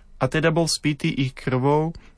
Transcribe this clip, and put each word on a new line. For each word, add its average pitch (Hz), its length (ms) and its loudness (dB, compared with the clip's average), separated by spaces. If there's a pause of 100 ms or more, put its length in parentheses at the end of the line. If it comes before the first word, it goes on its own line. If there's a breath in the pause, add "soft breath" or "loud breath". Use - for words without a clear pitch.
(160 soft breath)
a 131 160 -2
teda 160 200 2
bol 165 160 2
spýtý 151 440 -2
ich 131 240 -2
krvou, 143 560 0 (260 loud breath)